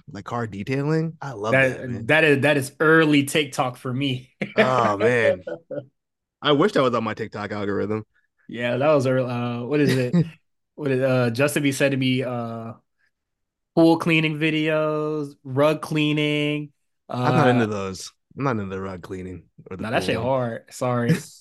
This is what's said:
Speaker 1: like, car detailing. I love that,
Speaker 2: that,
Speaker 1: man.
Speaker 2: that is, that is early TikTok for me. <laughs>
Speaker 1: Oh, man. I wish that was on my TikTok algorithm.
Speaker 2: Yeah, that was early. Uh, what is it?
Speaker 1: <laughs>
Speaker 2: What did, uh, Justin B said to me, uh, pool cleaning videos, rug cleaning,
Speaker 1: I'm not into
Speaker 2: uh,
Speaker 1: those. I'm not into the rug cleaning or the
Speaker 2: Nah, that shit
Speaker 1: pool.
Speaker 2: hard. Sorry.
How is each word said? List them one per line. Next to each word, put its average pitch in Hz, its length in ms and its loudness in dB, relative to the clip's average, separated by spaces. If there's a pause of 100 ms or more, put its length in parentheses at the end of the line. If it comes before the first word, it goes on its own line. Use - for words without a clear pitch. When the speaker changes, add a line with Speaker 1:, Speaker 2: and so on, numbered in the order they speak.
(100)
Speaker 1:
like, 101 140 -12
car 120 220 -6
detailing. 139 760 -4
I 139 100 -10
love 107 200 -4
that, 131 160 4 (120)
Speaker 2:
that, 131 80 -10
Speaker 1:
man. 117 180 -8
Speaker 2:
that 151 180 6
is, 143 180 6
that 147 140 4
is 131 240 -4
early 156 440 6
TikTok 139 520 -2
for 127 160 -8
me. 131 480 -4
<laughs> - 160 -10
Speaker 1:
Oh, 120 420 2
man. 120 440 2 (1000)
I 139 100 2
wish 160 200 4
that 151 100 2
was 127 120 2
on 113 100 0
my 107 100 -4
TikTok 104 380 -8
algorithm. 101 520 -4 (440)
Speaker 2:
Yeah, 120 280 -4
that 147 180 2
was 135 120 2
early. 127 240 0
Uh, 120 340 -4
what 143 160 0
is 131 160 2
it? 127 240 -2
Speaker 1:
<laughs> 160 160 -2 (400)
Speaker 2:
What 147 120 -6
did, 131 160 0
uh, 127 240 2
Justin 143 340 0
B 139 100 2
said 139 180 2
to 135 80 -2
me, 127 240 0
uh, 117 500 -8 (1000)
pool 165 240 6
cleaning 160 400 0
videos, 156 960 -2 (100)
rug 143 380 2
cleaning, 151 920 -2 (500)
Speaker 1:
I'm 135 120 2
not 139 140 4
into 123 180 4
Speaker 2:
uh, - 0 -
Speaker 1:
those. 98 440 -6 (280)
I'm 131 60 -4
not 139 80 0
into 98 220 -6
the 95 60 -6
rug 95 220 -10
cleaning 92 400 -12 (280)
or 95 60 -12
the 85 60 -10
Speaker 2:
Nah, 107 80 -8
that 147 140 0
shit 127 120 -2
Speaker 1:
pool. 113 60 -4
Speaker 2:
hard. 123 500 -4
Sorry. 123 400 0 (280)